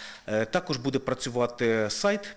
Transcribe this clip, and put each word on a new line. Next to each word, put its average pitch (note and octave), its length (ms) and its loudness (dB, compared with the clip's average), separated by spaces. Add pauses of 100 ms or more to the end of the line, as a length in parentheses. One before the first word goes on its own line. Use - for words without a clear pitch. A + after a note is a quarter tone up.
(280)
Е, G#2+ 180 2
також E3 320 -2
буде C3 220 0
працювати A#2+ 880 0
сайт - 480 0